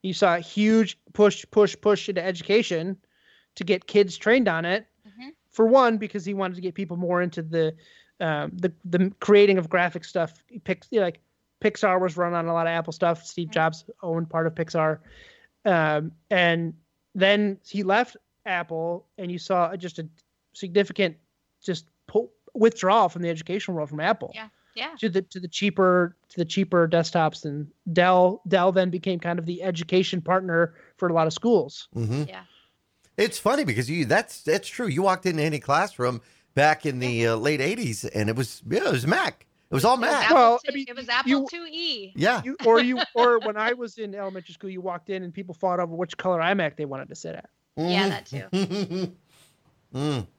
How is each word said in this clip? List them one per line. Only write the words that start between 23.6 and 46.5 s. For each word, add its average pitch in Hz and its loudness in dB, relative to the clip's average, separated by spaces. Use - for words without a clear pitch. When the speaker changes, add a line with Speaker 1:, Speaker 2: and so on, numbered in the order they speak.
Speaker 1:
world 151 -6
from 151 -8
Apple 196 -2
Speaker 2:
Yeah, 220 -14
yeah. 277 -10
Speaker 1:
to 226 -2
the, 185 0
to - -16
the 180 -12
cheaper, 180 2
to - -12
the 175 -2
cheaper 175 2
desktops. 165 0
And 147 -8
Dell, 180 4
Dell 185 4
then 185 2
became 180 -4
kind 175 -4
of 165 -8
the 175 -8
education 180 -2
partner 170 0
for 185 -2
a 170 0
lot 160 4
of 156 -2
schools. 185 0
Speaker 3:
Mm-hmm. 117 -2
Speaker 2:
Yeah. 92 -16
Speaker 3:
It's 202 -2
funny 277 2
because 127 -2
you, 165 -2
that's, 185 0
that's - 0
true. 240 -6
You 151 -2
walked 185 0
into 165 0
any 151 0
classroom 127 -2
back 151 2
in 131 -4
the, 127 -2
Speaker 2:
Yeah. 117 2
Speaker 3:
uh, 113 2
late 139 0
eighties, 147 -4
and 107 -2
it 113 -2
was, 123 -6
yeah, 170 0
it 254 0
was 131 -2
Mac. 330 0
It - -4
was 135 0
all 240 4
Speaker 2:
It 247 -6
was - 0
Speaker 3:
Mac. 269 2
Speaker 2:
Apple 226 6
Speaker 1:
Well, 240 8
Speaker 2:
two, - -6
Speaker 1:
I 285 -8
mean, 277 -6
Speaker 2:
it 240 -14
was 247 -12
Apple 254 0
Speaker 1:
you, 277 2
Speaker 2:
two 339 -10
E. 277 -8
Speaker 3:
Yeah. 190 0
Speaker 1:
you, 269 -6
or 226 8
you, 247 0
Speaker 2:
<laughs> - -12
Speaker 1:
or 240 6
when 214 -4
I 220 -2
was 240 -10
in 208 -10
elementary 190 -10
school, 190 -12
you 185 -10
walked 180 -10
in 190 -6
and 175 -12
people 185 -12
fought 180 -2
over 170 -4
which 175 -6
color 180 -2
iMac 170 0